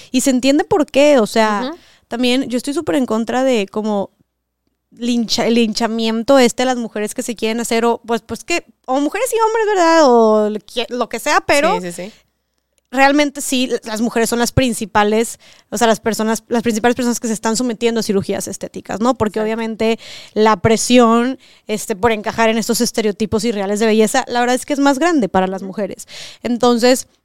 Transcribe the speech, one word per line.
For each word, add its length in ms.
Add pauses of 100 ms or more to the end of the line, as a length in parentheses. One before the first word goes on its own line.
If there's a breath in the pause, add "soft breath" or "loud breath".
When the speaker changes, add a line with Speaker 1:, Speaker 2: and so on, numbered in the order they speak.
(100)
Speaker 1:
y 120
se 80
entiende 340
por 220
qué, 320
o 80
sea, 440
Speaker 2:
Ujú. 80 (300 soft breath)
Speaker 1:
también 400
yo 80
estoy 160
súper 220
en 100
contra 400
de 260
como 400 (800)
lincha-, 560
el 80
linchamiento 840
este 240
de 40
las 120
mujeres 360
que 80
se 140
quieren 240
hacer, 240
o 220
pues, 160
pues 200
que, 220 (220)
o 140
mujeres 320
y 80
hombres, 260
¿verdad? 380
O 460
lo 100
que, 280
lo 200
que 100
sea, 280
pero 320
Speaker 2:
Sí, 140
sí, 0
sí. 200 (800)
Speaker 1:
Realmente 480
sí, 300 (140)
las 180
mujeres 260
son 100
las 140
principales, 880 (300 soft breath)
o 80
sea, 80
las 120
personas, 500
las 140
principales 320
personas 260
que 60
se 60
están 240
sometiendo 440
a 20
cirugías 440
estéticas, 540
¿no? 140
Porque 260
Speaker 2:
Exacto. 60
Speaker 1:
obviamente 520 (360 loud breath)
la 260
presión, 800 (280 soft breath)
este, 300
por 160
encajar 380
en 80
estos 240
estereotipos 640
irreales 360
de 60
belleza, 420
la 120
verdad 140
es 120
que 80
es 40
más 200
grande 320
para 160
las 160
Speaker 2:
Ujú. 60
Speaker 1:
mujeres. 380 (360 loud breath)
Entonces, 680 (160)